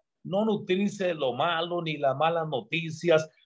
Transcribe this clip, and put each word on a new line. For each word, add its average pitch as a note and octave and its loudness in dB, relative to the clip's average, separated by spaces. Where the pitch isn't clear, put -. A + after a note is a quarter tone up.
no F#3+ 0
nutrirse G3 0
de F3 0
lo C#3 0
malo, E3+ 0
ni D#3 -4
las C3+ 2
malas D#3+ 0
noticias, D#3+ 0